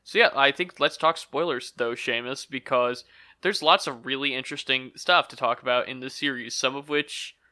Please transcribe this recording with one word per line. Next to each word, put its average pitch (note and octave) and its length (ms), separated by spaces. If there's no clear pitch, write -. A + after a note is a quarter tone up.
So - 160
yeah, A#3 160
I C#3 160
think F3+ 300
let's D3+ 180
talk D#3+ 180
spoilers C#3+ 600
though, A#2+ 160
Seamus, A#2+ 580
because B2 540
there's G3+ 200
lots E3+ 240
of B2 180
really C3+ 300
interesting C3 640
stuff F3 320
to - 80
talk B2 260
about B2 260
in B2+ 120
this C3 160
series, B2 380
some C3 200
of C#3+ 160
which - 460